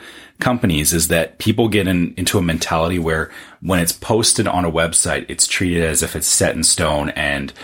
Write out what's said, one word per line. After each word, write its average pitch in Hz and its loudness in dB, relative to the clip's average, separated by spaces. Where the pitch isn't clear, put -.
companies, 85 2
is 80 0
that 82 0
people 110 2
get 101 2
in, 90 0
into 90 -2
a 95 2
mentality 82 0
where 80 -2
when 90 0
it's 85 0
posted 110 0
on 90 0
a 82 0
website, 82 0
it's - -2
treated 85 0
as 78 0
if 80 -6
it's 76 -4
set 80 2
in 80 -2
stone. 76 0
And 71 -4